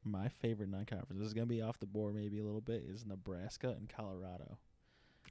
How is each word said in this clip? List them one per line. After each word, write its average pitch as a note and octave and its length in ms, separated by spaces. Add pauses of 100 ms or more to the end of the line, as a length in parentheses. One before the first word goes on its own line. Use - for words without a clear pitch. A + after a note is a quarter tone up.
my G2+ 260
favorite G#2+ 400
non-conference, G2 500
this G#2+ 80
is G#2+ 60
gonna A2+ 120
be A#2 160
off A2 180
the G#2+ 60
board G#2 300
maybe G#2 240
a G#2+ 40
little G#2+ 180
bit, A2+ 220
is G2+ 220
Nebraska G2 640
and G#2+ 200
Colorado. F#2 680 (720)